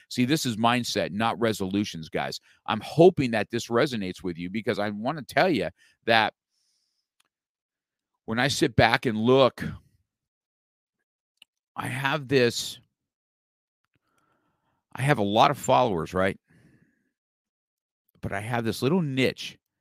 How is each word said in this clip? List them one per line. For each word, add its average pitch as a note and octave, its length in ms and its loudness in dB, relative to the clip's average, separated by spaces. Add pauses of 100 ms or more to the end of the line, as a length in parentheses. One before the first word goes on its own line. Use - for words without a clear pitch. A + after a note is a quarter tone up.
(100)
See, B2+ 160 0
this D3+ 180 0
is A2+ 140 -4
mindset, A2+ 540 0
not G#2 280 -4
resolutions, G2 720 -4
guys. C#2 280 -6 (280)
I'm G#2+ 140 -4
hoping D3+ 500 4
that G#2+ 200 -2
this A#2 180 -6
resonates A#2 540 -2
with F2+ 140 -6
you, F2 140 -8
because G#2+ 280 -4
I G#2 120 -2
wanna B2 320 -8
tell D#3+ 260 0
you F#2+ 220 -2 (340)
that A2 300 2 (1900)
when A2+ 140 -4
I C3 100 0
sit C#3 280 0
back A#2+ 280 6
and A2 140 -2
look, B2 460 4 (2000)
I - 140 -8
have C3+ 400 -4
this, B2 500 2 (2250)
I A#2+ 80 -6
have C#3 160 2
a G#2 60 0
lot G#2+ 260 4
of C3+ 80 -4
followers, A2+ 560 0
right? F#2 240 0 (1800)
But - 120 -8
I G2 80 -6
have A#2 240 -4
this A2 160 -4
little E3+ 220 0
niche C3 560 -4 (220)